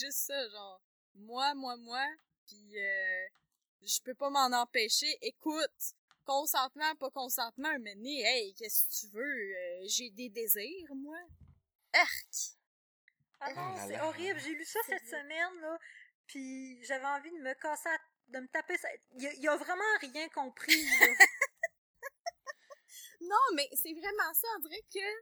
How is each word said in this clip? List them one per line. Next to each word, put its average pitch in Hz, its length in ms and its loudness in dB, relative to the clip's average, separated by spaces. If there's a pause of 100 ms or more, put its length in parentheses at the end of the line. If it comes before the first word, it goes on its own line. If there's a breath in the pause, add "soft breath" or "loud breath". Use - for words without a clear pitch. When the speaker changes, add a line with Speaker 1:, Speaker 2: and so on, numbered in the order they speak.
Speaker 1:
juste 285 220 -4
ça, 277 220 -4
genre, 196 320 -16 (340)
moi, 240 400 -2
moi, 254 220 -6
moi, 240 280 -4 (400)
puis, 208 340 -18
euh, 190 460 -2 (560)
je - 220 0
peux 254 100 -6
pas 277 160 -2
m'en 277 160 6 (100)
empêcher. 220 680 2
Écoute, - 720 -4 (300)
consentement, 285 760 2
pas 269 100 -4
consentement, 254 680 -2
mais 208 160 -12
né, 254 260 -4
hey, 214 320 2
qu'est-ce 214 320 2
que - 220 -4
tu 196 80 -20
veux ? 226 400 -4
Euh, 180 320 -6
j'ai 226 240 -2
des 233 180 -10
désirs, 240 680 -2
moi. 294 220 -10 (760)
Arc ! - 640 2 (840)
Speaker 2:
Ah 277 140 -8
non, 359 200 -4
Speaker 3:
Oh - 40 -6
là - 100 -6
Speaker 2:
c'est - 60 -6
Speaker 3:
là. 302 140 0
Speaker 2:
horrible. 330 320 -2
J'ai 294 140 -4
lu 311 120 -6
ça - 200 -2
Speaker 1:
C'est 370 140 -2
Speaker 2:
cette - 80 -14
Speaker 1:
vrai. 302 140 -6
Speaker 2:
semaine, 330 400 -4
là, 320 180 -6 (480 loud breath)
puis 262 560 -10
j'avais 269 240 -4
envie 285 240 -2
de 339 100 -10
me 262 140 -2
casser 311 340 -4
la, 262 500 -6
de 254 40 -8
me 254 60 -12
taper 330 280 -2
ça. - 100 -8 (280)
Il 254 80 -8
y 277 40 -2
a, 294 60 -6
il 269 80 -16
y 285 60 -2
a 302 100 6
vraiment 370 440 2
rien 302 280 -6
compris, 302 560 2 (140)
là. - 80 12
Speaker 1:
<laughs> 370 200 12 (1900 loud breath)
Non, 403 340 4
mais 285 180 2
c'est 320 200 -2
vraiment 349 400 0
ça. - 140 0 (100)
On 302 40 -12
dirait 330 220 -8 (100)
que 403 60 -4 (220)